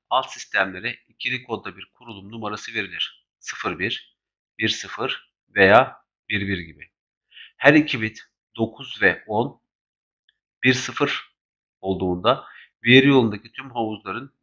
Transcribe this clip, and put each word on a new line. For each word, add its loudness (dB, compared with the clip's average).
alt 0
sistemlere -6
ikili -8
kodda -10
bir -20
kurulum -20
numarası -10
verilir. -8
Sıfır -8
bir, -8
bir -2
sıfır -8
veya 6
bir -4
bir -4
gibi. -18
Her 6
iki 2
bit -8
dokuz -6
ve 2
on, -4
bir 4
sıfır -4
olduğunda -2
veri 8
yolundaki 2
tüm -18
havuzların -8